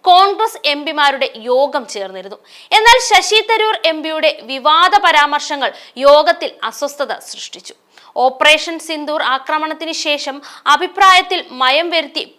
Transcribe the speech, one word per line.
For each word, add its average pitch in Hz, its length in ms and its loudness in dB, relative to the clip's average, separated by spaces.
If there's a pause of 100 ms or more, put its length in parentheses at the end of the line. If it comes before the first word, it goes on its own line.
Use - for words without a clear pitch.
കോൺഗ്രസ് 392 520 2 (120)
എം 294 140 -6
പിമാരുടെ 285 420 -2 (200)
യോഗം 269 360 0 (100)
ചേർന്നിരുന്നു. 190 440 -12 (380)
എന്നാൽ 466 220 6 (100)
ശശി 415 320 2 (100)
തരൂർ 440 260 0 (140)
എം 311 140 -6
പിയുടെ 311 260 0 (220)
വിവാദ 311 420 2 (100)
പരാമർശങ്ങൾ 294 680 0 (340)
യോഗത്തിൽ 311 440 4 (200)
അസ്വസ്ഥത 285 420 -8 (160)
സൃഷ്ടിച്ചു. - 480 -18 (480)
ഓപ്പറേഷൻ 302 600 0
സിന്ദൂർ 302 360 -6 (120)
ആക്രമണത്തിന് 311 640 -6 (100)
ശേഷം 285 320 -4 (380)
അഭിപ്രായത്തിൽ 370 680 2 (200)
മയം 277 320 0
വരുത്തി 311 300 -4 (160)